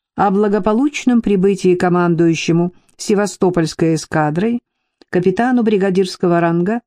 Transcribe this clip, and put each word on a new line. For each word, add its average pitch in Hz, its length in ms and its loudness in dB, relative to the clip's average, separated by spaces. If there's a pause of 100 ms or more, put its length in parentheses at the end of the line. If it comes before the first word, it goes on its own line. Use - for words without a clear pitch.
(160)
о 196 160 0
благополучном 214 880 0
прибытии 190 540 2
командующему 175 1000 0 (220)
Севастопольской 180 1000 -2
эскадрой 156 680 -4 (480)
капитану 220 540 0
бригадирского 190 760 0
ранга 170 480 0